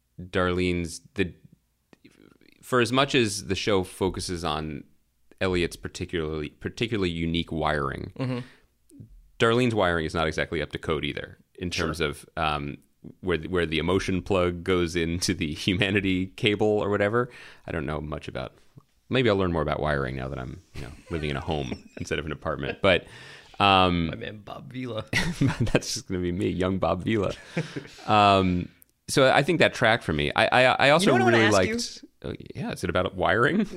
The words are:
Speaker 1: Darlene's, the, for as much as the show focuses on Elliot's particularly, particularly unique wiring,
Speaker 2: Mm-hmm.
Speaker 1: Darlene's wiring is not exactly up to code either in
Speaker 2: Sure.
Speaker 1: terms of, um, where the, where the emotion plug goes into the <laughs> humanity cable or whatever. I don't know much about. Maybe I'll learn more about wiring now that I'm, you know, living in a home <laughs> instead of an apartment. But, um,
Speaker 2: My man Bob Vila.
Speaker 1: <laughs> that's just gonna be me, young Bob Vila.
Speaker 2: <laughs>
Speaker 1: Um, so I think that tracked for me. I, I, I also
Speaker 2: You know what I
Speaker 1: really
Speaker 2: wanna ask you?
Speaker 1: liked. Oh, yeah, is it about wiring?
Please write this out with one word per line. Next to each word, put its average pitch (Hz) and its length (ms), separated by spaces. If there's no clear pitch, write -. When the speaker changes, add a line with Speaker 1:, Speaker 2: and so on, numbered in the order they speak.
Speaker 1:
Darlene's, 90 840
the, 90 200
for 127 180
as 113 100
much 139 220
as 107 320
the 92 100
show 98 280
focuses 90 600
on 78 400
Elliot's 90 340
particularly, 78 760
particularly 110 600
unique 82 400
wiring, 76 680
Speaker 2:
Mm-hmm. 127 220
Speaker 1:
Darlene's 117 380
wiring 87 300
is 78 80
not 80 140
exactly 78 340
up 73 100
to - 80
code 73 260
either - 320
in 90 160
Speaker 2:
Sure. 87 160
Speaker 1:
terms 80 140
of, 73 240
um, 76 420
where 87 160
the, 78 100
where 87 180
the 80 120
emotion 90 440
plug 90 420
goes 87 320
into 85 380
the 76 200
<laughs> - 120
humanity 95 680
cable 107 320
or 104 220
whatever. 104 400
I - 60
don't 80 140
know 76 160
much 76 260
about. - 260
Maybe 123 180
I'll 98 80
learn 92 160
more 82 100
about 73 160
wiring 69 380
now 65 100
that 67 100
I'm, 64 240
you 76 80
know, 58 80
living 78 220
in 67 60
a - 40
home 71 520
<laughs> - 40
instead - 220
of 76 60
an 78 80
apartment. 69 480
But, 92 240
um, 92 480
Speaker 2:
My - 80
man 107 300
Bob - 260
Vila. 123 340
Speaker 1:
<laughs> - 280
that's - 340
just 110 140
gonna 95 100
be 87 140
me, 101 160
young 90 280
Bob 85 260
Vila. 101 280
Speaker 2:
<laughs> - 380
Speaker 1:
Um, 98 600
so 131 240
I - 100
think 156 180
that 107 140
tracked 117 300
for 82 100
me. 73 220
I, 110 100
I, 127 180
I 127 280
also 165 200
Speaker 2:
You 127 60
know 117 80
what 117 80
I 117 40
Speaker 1:
really 107 140
Speaker 2:
wanna 101 60
ask 92 100
you? 110 60
Speaker 1:
liked. - 80
Oh, - 20
yeah, 226 160
is - 120
it 90 60
about 92 260
wiring? 117 500